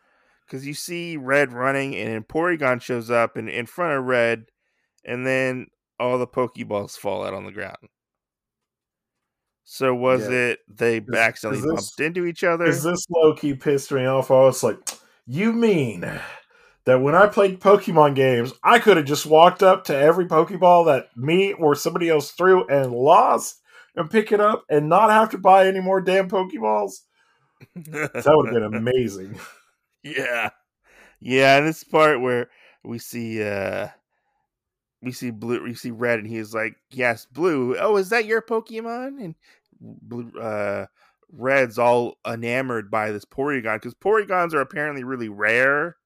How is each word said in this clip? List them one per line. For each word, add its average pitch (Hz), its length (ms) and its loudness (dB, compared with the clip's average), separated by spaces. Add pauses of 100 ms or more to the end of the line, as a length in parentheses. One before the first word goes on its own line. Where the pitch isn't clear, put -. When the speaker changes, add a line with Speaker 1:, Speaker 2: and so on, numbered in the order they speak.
(480)
Speaker 1:
'cause 135 180 -14
you 147 80 -10
see 170 420 -10
Red 135 360 0
running, 135 420 -4
and 110 180 -8
then 110 120 -8
Porygon 156 580 -2
shows 120 280 -8
up 117 280 0
in, 110 100 -10
in 113 180 -8
front 165 320 -6
of 131 80 -6
Red, 117 440 -2 (540)
and 123 220 -8
then 131 420 -4 (300)
all 127 200 -2
the 123 80 -4
Pokeballs 110 720 -6
fall 98 260 -6
out 98 100 -8
on 98 100 -12
the 98 80 -16
ground. 98 360 -16 (1800)
So 131 300 -2
was 123 340 0
Speaker 2:
Yeah. 123 80 -4
Speaker 1:
it 120 300 -2
they 117 320 -2
Speaker 2:
Is, 113 160 -8
Speaker 1:
accidentally 110 440 -2
Speaker 2:
is 110 60 -6
this, 151 60 -2 (200)
Speaker 1:
bumped - 100 -8
into 175 260 -4
each 170 160 -8
other? 170 220 0
Speaker 2:
is 143 180 0
this 170 260 -4
low-key 156 460 2
pissed 139 380 -2
me 131 120 0
off? 135 280 0
I 131 80 8
was 131 240 4
like, 110 140 -2 (480)
"You 196 260 -2
mean 170 480 0 (840)
that 127 140 6
when 143 140 2
I 202 140 8
played 196 320 0
Pokemon 170 560 4
games, 131 360 2 (120)
I 226 160 6
coulda 190 240 4
just 139 220 -4
walked 165 360 6
up 190 220 4
to 151 120 -4
every 170 300 4
Pokeball 175 600 4
that 131 300 0
me 175 360 0
or 151 240 2
somebody 170 320 -4
else 151 240 0
threw 180 340 4
and 135 260 0
lost 190 680 2 (340)
and 160 160 -6
pick 220 220 0
it 208 80 4
up 214 280 0
and 151 200 0
not 208 220 4
have 220 200 4
to 202 80 -8
buy 190 300 6
any 190 120 -2
more 190 200 0
damn 185 280 0
Pokeballs?" 180 760 -4 (580)
Speaker 1:
<laughs> - 160 -20
Speaker 2:
That 151 500 -8
would've 139 260 4
been 110 220 -2
amazing. 113 640 -4 (640)
Speaker 1:
Yeah. 123 480 -6 (680)
Yeah, 135 380 4
and 147 100 0
this - 160 -6
part 151 360 2
where 123 300 -2 (320)
we 117 160 -10
see, 113 460 -8
uh, 98 420 -6 (1120)
we 127 120 -10
see 123 180 -10
Blue, 113 320 -6
we 117 120 -10
see 120 180 -12
Red, 117 260 -2
and 107 100 -12
he's 110 260 -10
like, 110 200 -6 (140)
he 127 160 -6
asks 117 260 -2
Blue, 135 480 -2
"Oh, 208 200 0
is 190 100 -2
that 226 160 -2
your 220 180 -2
Pokemon?" 233 800 -10
And 165 140 -14 (460)
Blue, 113 560 -14
uh, 101 480 -6 (460)
Red's 127 460 0
all 120 480 2
enamored 117 640 -6
by 107 220 -2
this 104 120 -10
Porygon, 123 560 -6
'cause 120 140 -16
Porygons 190 580 -2
are 151 80 0
apparently 143 440 -6
really 123 260 -8
rare, 131 760 0